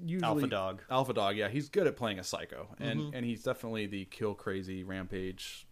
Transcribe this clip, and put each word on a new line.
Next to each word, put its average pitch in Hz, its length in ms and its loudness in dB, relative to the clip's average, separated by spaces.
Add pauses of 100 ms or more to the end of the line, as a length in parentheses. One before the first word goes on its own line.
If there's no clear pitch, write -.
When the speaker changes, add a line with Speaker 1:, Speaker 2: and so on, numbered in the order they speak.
Speaker 1:
usually 170 220 0
Speaker 2:
Alpha 139 200 4
Dog. 98 420 0
Speaker 1:
Alpha 127 240 4
Dog, 104 220 4
yeah, 104 140 2
he's 139 200 0
good 180 180 6
at 123 80 4
playing 104 240 0
a 90 40 -8
psycho, 82 440 -6 (120)
and, 113 220 0
Speaker 2:
Mm-hmm. 147 140 -6
Speaker 1:
and 120 100 -2
he's 117 180 -2
definitely 113 440 0
the 98 180 -4
kill 104 300 0
crazy 95 480 -4
rampage 92 880 -6